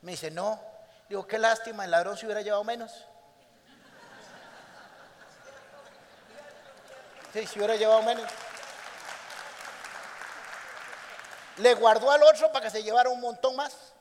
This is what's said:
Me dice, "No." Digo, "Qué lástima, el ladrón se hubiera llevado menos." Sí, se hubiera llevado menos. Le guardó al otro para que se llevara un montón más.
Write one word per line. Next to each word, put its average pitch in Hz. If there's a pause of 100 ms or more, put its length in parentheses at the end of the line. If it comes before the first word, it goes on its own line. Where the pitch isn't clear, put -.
Me 180
dice, 160
"No." 202 (500)
Digo, 196
"Qué 220
lástima, 226
el 180
ladrón 180
se 214
hubiera 214
llevado 208
menos." 233 (4000)
Sí, 214
se -
hubiera 214
llevado 220
menos. 226 (3250)
Le 240
guardó 226
al 294
otro 311
para 269
que 214
se 214
llevara 240
un 247
montón 247
más. 285 (260)